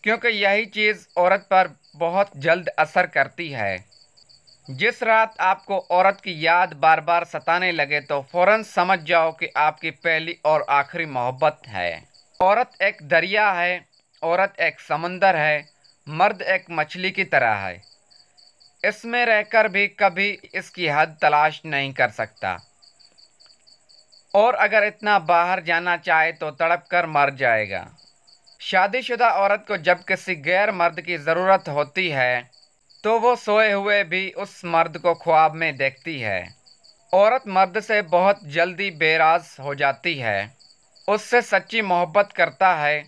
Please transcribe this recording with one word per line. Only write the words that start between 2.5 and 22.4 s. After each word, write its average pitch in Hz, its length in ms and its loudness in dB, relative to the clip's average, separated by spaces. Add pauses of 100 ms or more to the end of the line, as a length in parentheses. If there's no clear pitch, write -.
असर 170 380 0
करती 165 420 -4
है। 101 360 -4 (840)
जिस 202 320 -4
रात 220 380 2
आपको 190 360 -2 (140)
औरत 190 320 2
की 180 140 -10
याद 165 380 2
बार 160 260 4
बार 170 240 0
सताने 175 460 -2
लगे 147 300 -2
तो 143 220 -4
फ़ौरन 190 420 2
समझ 180 360 0
जाओ 165 320 2
कि - 240 -10
आपकी 156 340 -2 (100)
पहली 165 440 -2
और 151 260 2
आखिरी 143 360 -2
मोहब्बत 131 600 -2
है। 87 360 -6 (360)
औरत 208 440 0
एक 208 220 -2
दरिया 190 460 0
है, 175 340 -4 (360)
औरत 180 400 -2
एक 156 200 -2
समंदर 175 540 0
है, 151 300 -2 (420)
मर्द 180 360 0
एक 185 280 -2
मछली 175 400 -4
की 190 140 -6
तरह 120 320 2
है। 95 240 -10 (1000)
इसमें 233 420 -4
रहकर 214 440 2
भी 202 200 0
कभी 196 400 0 (260)
इसकी 180 340 -6
हद 156 320 0
तलाश 151 440 2
नहीं 139 280 -4
कर 127 180 0
सकता, 95 460 -8 (1800)